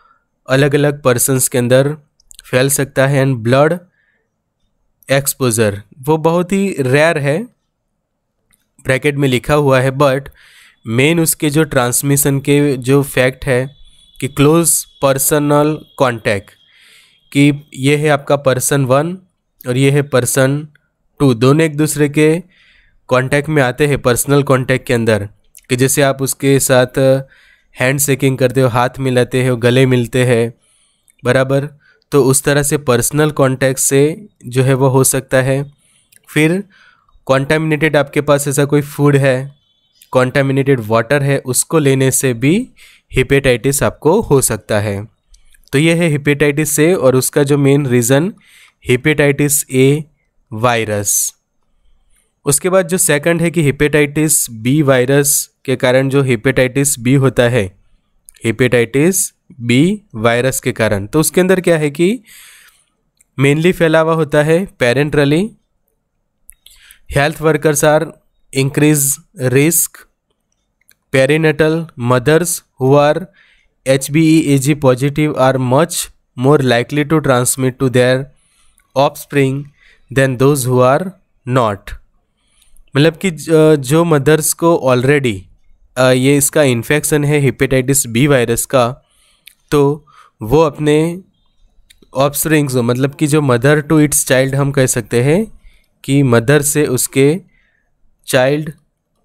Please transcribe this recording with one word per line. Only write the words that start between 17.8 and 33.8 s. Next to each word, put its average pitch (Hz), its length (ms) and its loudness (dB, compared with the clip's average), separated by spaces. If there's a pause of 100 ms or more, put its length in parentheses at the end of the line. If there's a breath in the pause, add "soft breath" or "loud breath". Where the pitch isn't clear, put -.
है 151 120 0
आपका 143 260 0
पर्सन 135 500 0
वन 147 320 -2 (500)
और 127 100 -4
ये 139 140 2
है 143 100 2
पर्सन 139 640 -2 (520)
टू, 135 140 4
दोनों 131 280 2
एक 160 160 -2
दूसरे 147 320 0
के 156 340 0 (640 soft breath)
कॉन्टैक्ट 135 420 -2
में 151 140 2
आते 127 240 0
हैं, - 140 -2
पर्सनल 135 420 0
कॉन्टैक्ट 131 440 -2
के 131 60 -2
अंदर, 110 360 -2 (400)
कि 127 60 -2
जैसे 131 260 0
आप 135 200 0
उसके 135 380 0
साथ 127 380 0 (800 soft breath)
हैंड 131 200 0
शेकिंग 131 380 0
करते 127 240 0
हो, 131 60 2
हाथ 120 220 -2 (100)
मिलाते 127 480 -2
हो, 127 100 -2
गले 120 280 2
मिलते 127 380 0
हैं, 117 300 0 (720)
बराबर, 135 440 0 (420 soft breath)
तो 143 120 4
उस 135 200 0
तरह 143 200 0
से 151 140 -2
पर्सनल 143 540 -2
कॉन्टैक्ट 131 480 -2
से 147 480 -2 (180)